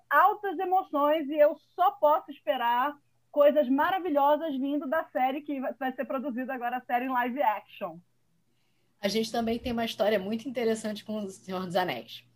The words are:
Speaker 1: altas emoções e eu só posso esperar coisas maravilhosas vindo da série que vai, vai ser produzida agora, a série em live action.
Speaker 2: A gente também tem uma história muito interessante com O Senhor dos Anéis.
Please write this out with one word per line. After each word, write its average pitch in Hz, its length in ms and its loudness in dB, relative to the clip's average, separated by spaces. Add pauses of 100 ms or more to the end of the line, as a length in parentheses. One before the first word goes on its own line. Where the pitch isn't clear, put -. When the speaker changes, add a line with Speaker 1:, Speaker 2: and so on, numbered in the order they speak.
Speaker 1:
altas 370 480 4
emoções 320 720 0
e 311 80 -4
eu 302 200 6 (180)
só 370 160 2
posso 320 400 2
esperar 254 640 -2 (340)
coisas 285 380 4
maravilhosas 302 880 2
vindo 277 300 -2
da 320 200 -2
série 269 340 -2
que 294 200 -6
vai, 269 140 -6
vai 262 180 -6
ser 269 120 -6
produzida 262 500 -6
agora, 240 220 -6
a 247 60 -8
série 247 240 -2
em 262 40 -4
live 254 320 -2
action. 202 560 -4 (1000)
Speaker 2:
A 202 80 0
gente 220 220 -2
também 233 280 -2
tem 247 140 -6
uma 233 120 -2
história 220 340 0
muito 220 300 -6
interessante 226 560 -4
com 214 200 -6
O 190 40 -8
Senhor 185 380 -8
dos 175 100 -2
Anéis. 147 480 -4 (120)